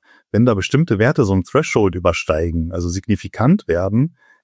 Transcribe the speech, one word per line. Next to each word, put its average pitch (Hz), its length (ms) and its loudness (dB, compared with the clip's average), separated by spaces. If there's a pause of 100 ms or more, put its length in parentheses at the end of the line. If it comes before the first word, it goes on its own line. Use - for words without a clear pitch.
(320)
wenn 107 140 2
da 120 80 4
bestimmte 117 440 0
Werte 117 280 2
so 98 100 0
ein 95 80 0
Threshold 110 520 0
übersteigen, 82 760 -2
also 87 160 -6
signifikant 101 800 -2
werden, 98 480 -2 (280)